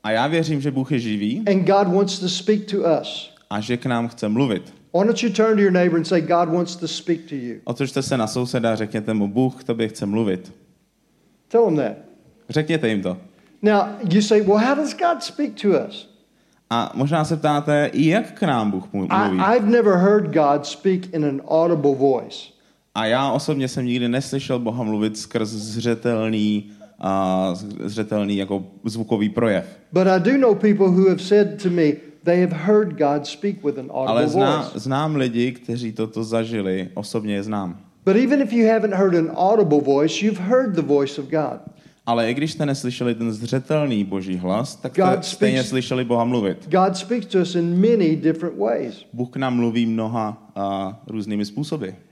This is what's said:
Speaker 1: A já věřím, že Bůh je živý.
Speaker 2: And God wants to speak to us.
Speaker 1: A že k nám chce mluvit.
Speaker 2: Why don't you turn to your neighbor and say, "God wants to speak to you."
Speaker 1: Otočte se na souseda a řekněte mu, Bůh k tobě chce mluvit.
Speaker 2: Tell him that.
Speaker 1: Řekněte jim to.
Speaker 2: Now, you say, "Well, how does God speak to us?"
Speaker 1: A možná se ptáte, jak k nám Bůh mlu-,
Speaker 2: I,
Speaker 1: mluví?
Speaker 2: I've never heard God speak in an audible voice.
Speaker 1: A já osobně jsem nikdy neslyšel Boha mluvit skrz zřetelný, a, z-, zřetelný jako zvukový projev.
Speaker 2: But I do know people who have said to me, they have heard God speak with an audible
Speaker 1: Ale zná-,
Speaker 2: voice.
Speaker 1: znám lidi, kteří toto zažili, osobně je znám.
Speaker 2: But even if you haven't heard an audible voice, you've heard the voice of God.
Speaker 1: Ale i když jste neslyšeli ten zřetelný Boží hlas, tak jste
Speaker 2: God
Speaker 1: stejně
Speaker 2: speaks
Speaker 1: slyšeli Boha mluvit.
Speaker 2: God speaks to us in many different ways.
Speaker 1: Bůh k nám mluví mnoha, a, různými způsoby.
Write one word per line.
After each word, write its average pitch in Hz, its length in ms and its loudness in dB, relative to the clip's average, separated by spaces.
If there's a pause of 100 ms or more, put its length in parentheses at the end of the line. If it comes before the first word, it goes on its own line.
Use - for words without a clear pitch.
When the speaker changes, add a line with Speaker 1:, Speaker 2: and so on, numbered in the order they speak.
Speaker 1:
A 107 80 -4
já 113 160 2
věřím, 156 340 0
že 143 100 -2
Bůh 131 220 -2
je 135 60 0
živý. 110 480 -2
Speaker 2:
And 190 200 2
God 196 280 4
wants 196 240 0
to 185 100 -4
speak 208 360 0
to 196 120 -6 (240)
us. - 340 -14 (160)
Speaker 1:
A 104 100 -2
že 117 160 -4
k 120 100 -10
nám 117 220 -2
chce 110 200 -6
mluvit. 110 460 -2 (200)
Speaker 2:
Why 185 100 2
don't 226 180 0
you 233 80 0
turn 220 260 2
to 202 60 4
your 196 100 4
neighbor 180 240 4
and 165 80 0
say, 175 160 2
"God 170 280 2
wants 170 280 -2
to 160 120 -8
speak 165 400 -4
to - 60 -10
you." 120 200 -8 (100)
Speaker 1:
Otočte 131 380 -4
se 131 140 -2
na 110 100 0
souseda 123 460 -2
a 110 40 0
řekněte 107 380 -4
mu, 101 140 0
Bůh 127 260 0
k - 100 -20
tobě 113 240 -2
chce 107 180 -8
mluvit. 101 460 -2 (960)
Speaker 2:
Tell 233 180 4
him 170 100 0
that. 120 160 -2 (560)
Speaker 1:
Řekněte 156 400 0
jim 107 140 -2
to. 90 140 -4 (460)
Speaker 2:
Now, 208 180 4 (320)
you 208 100 4
say, 214 180 4
"Well, 208 180 4
how 247 160 2
does 285 220 -2
God 349 260 0
speak - 400 -6
to 208 60 2
us?" 127 400 0 (640)
Speaker 1:
A 117 240 0
možná 147 300 0
se 160 120 -2
ptáte, 147 580 0
jak 160 440 2
k - 40 -2
nám 123 280 2
Bůh 95 220 -6
mlu-, 196 180 -2
Speaker 2:
I, 196 180 2
Speaker 1:
mluví? 185 160 0 (120)
Speaker 2:
I've 214 140 2
never 220 260 6
heard 185 380 4
God 147 320 2
speak 185 480 -4
in 156 100 0
an 139 240 -2
audible 156 460 2
voice. 131 420 0 (580)
Speaker 1:
A 110 120 0
já 131 260 2
osobně 139 360 -2
jsem 131 180 -4
nikdy 120 220 0
neslyšel 135 500 -2
Boha 117 260 -4
mluvit 107 340 -2
skrz 113 300 -4
zřetelný, 110 1200 -2 (280)
a, 95 560 0
z-, 101 300 -10
zřetelný 104 520 -2
jako 98 280 -4 (200)
zvukový 107 440 -2
projev. 104 500 -2 (140)
Speaker 2:
But 185 140 2
I 185 140 4
do 247 180 2
know 247 160 4
people 202 340 4
who 185 200 6
have 180 100 2
said - 440 2
to 185 80 0
me, 165 220 2 (320)
they 175 160 4
have 175 160 0
heard 185 420 2
God 147 280 0
speak 202 380 -8
with 143 140 -2
an 135 120 -12
audible 131 180 -4
Speaker 1:
Ale 113 200 2
zná-, 139 340 2
Speaker 2:
voice. - 160 -10
Speaker 1:
znám 139 380 -2
lidi, 123 360 0
kteří 120 400 -8
toto 110 320 -4
zažili, 107 680 -2
osobně 107 400 -6
je 101 80 -4
znám. 101 360 -6 (260)
Speaker 2:
But 190 120 4
even 262 260 4
if 214 100 -2
you 233 160 4
haven't 214 260 2
heard 185 200 2
an 165 220 2
audible 180 440 4
voice, 143 460 2
you've 202 160 -2
heard 233 320 2
the 165 80 0
voice 143 380 0
of 135 80 -10
God. 147 320 -2 (460)
Speaker 1:
Ale 117 240 0
i 120 40 -2
když 151 180 -4
jste 151 140 -4
neslyšeli 123 480 -2
ten 113 180 -4
zřetelný 127 720 -2
Boží 95 320 -4
hlas, 95 400 -4
tak - 160 -10
jste 185 100 2
Speaker 2:
God 185 220 2
Speaker 1:
stejně 208 340 0
Speaker 2:
speaks 123 100 -2
Speaker 1:
slyšeli 127 360 -2
Boha 117 200 0
mluvit. 117 460 -2
Speaker 2:
God 185 260 2
speaks 233 300 -4
to 190 120 0
us 180 160 0
in 170 260 0
many 196 360 4
different 160 420 -2
ways. 113 540 -4
Speaker 1:
Bůh 123 180 -6
k - 60 -12
nám 131 200 -2
mluví 117 300 2
mnoha, 110 720 -4
a, 98 500 -4
různými 104 380 -4
způsoby. 110 440 -6 (240)